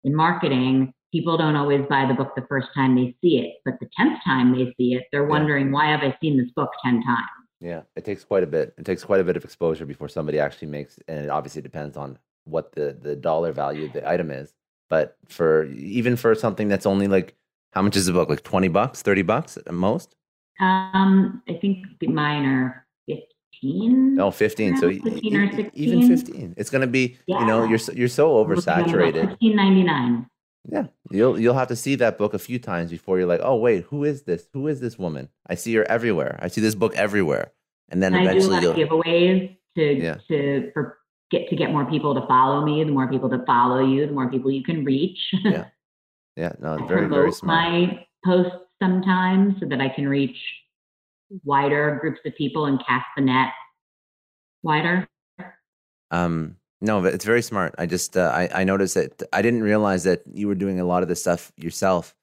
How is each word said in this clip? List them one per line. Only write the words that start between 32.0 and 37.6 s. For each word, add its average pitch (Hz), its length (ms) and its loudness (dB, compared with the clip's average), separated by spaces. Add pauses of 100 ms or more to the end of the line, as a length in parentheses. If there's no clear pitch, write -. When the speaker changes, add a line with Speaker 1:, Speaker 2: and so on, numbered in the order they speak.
Speaker 2:
book 107 160 0
a 101 40 -2
few 123 220 -8
times 85 320 -4
before 92 260 -2
you're 92 80 2
like, 87 160 2
"Oh, 131 140 2
wait, 110 280 2
who 143 200 -6
is 143 180 -2
this? - 300 -6
Who 139 160 -6
is 143 120 -4
this 120 160 -8
woman? 76 320 -8 (200)
I 87 80 -4
see 113 180 -4
her 107 160 4
everywhere. 110 500 0
I - 80 -8
see 107 120 -4
this 107 160 2
book 104 180 0
everywhere." 87 580 0 (360)